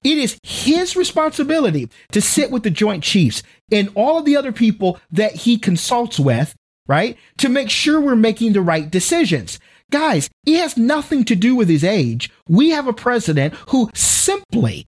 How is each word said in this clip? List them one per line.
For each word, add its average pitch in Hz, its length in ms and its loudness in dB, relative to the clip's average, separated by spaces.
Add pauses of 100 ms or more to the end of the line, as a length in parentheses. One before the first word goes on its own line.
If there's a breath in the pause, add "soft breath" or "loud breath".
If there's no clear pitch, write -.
It 302 140 0
is 254 260 -4
his 349 540 -2
responsibility 294 920 -2 (220 soft breath)
to 214 80 0
sit - 320 0
with 247 120 -4
the 214 60 0
Joint 190 360 -2
Chiefs 156 360 2 (300 soft breath)
and 202 240 0
all 277 240 2
of 302 60 -6
the 285 100 4
other 277 160 -2
people 202 480 0 (120)
that 208 220 0
he 233 240 0
consults 226 640 -2
with, 135 340 0 (340)
right, 180 300 -2 (200 soft breath)
to 285 100 0
make 254 220 0
sure 311 320 0
we're 269 160 2
making 226 340 2
the 196 100 2
right 160 300 -2
decisions. 180 680 0 (300 soft breath)
Guys, 285 400 0 (160)
it 311 120 4
has 330 180 -2
nothing 233 480 0
to 226 140 2
do 240 180 2
with 214 140 2
his 156 160 2
age. 131 440 -2 (200 soft breath)
We 269 220 4
have 294 160 -2
a 233 60 -2
president 160 600 -2 (160 loud breath)
who 240 240 2
simply - 920 -2 (120)